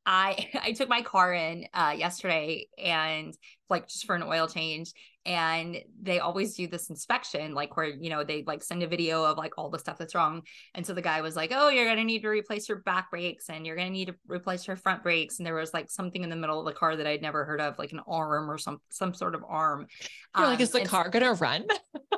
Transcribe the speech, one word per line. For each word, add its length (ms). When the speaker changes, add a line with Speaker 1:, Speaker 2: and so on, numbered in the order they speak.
Speaker 1:
I, 480
<laughs> 80
I 120
took 160
my 140
car 300
in, 400
uh, 240
yesterday 720
and, 560
like, 180
just 180
for 100
an 80
oil 260
change. 420
And 540
they 180
always 360
do 100
this 240
inspection, 640
like, 240
where, 80
you 240
know, 140
they, 200
like, 200
send 180
a 60
video 360
of, 140
like, 180
all 140
the 80
stuff 220
that's 160
wrong. 260
And 100
so 120
the 80
guy 180
was 140
like, 180
"Oh, 160
you're 160
gonna 180
need 200
to 60
replace 380
your 120
back 320
brakes 360
and 160
you're 120
gonna 160
need 160
to 80
replace 400
your 120
front 260
brakes." 340
And 80
there 80
was, 220
like, 160
something 320
in 80
the 40
middle 240
of 60
the 80
car 220
that 100
I'd 160
never 240
heard 160
of, 160
like, 140
an 160
arm 420
or 80
some, 320
some 240
sort 220
of 120
arm. 380
Speaker 2:
You're 120
like, 80
Speaker 1:
Um, 80
Speaker 2:
"Is 80
the 80
Speaker 1:
and 100
Speaker 2:
car 200
gonna 240
run?" 360
<laughs> 80